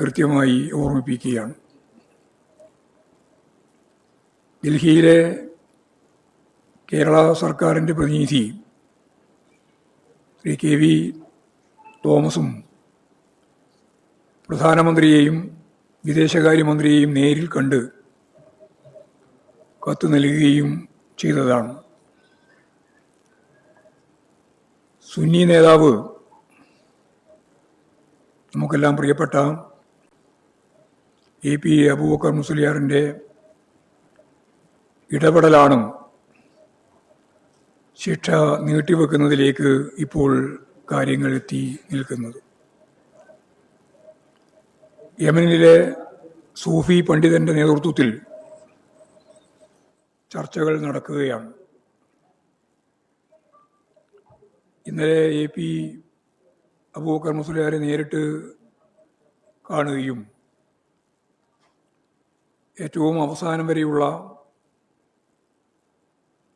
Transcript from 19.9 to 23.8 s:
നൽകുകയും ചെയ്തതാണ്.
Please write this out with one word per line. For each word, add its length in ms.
നൽകുകയും 580
ചെയ്തതാണ്. 500